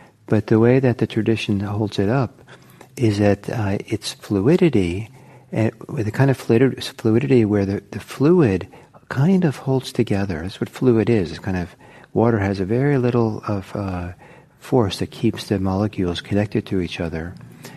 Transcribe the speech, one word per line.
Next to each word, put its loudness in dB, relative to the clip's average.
but 0
the 4
way 6
that 2
the 0
tradition -2
holds -4
it 2
up -2
is 0
that, 2
uh, -2
its -6
fluidity, 2
uh, 0
with -4
the -2
kind 2
of 0
fluid-, 2
fluidity 2
where 2
the, -4
the -10
fluid 2
kind 2
of 0
holds -4
together. -2
That's -10
what -6
fluid 2
is. 2
It's -12
kind -4
of, -8
water 4
has -2
a 0
very 0
little 0
of, -6
uh, -6
force 0
that -4
keeps -4
the 0
molecules -2
connected -2
to -2
each -6
other. -6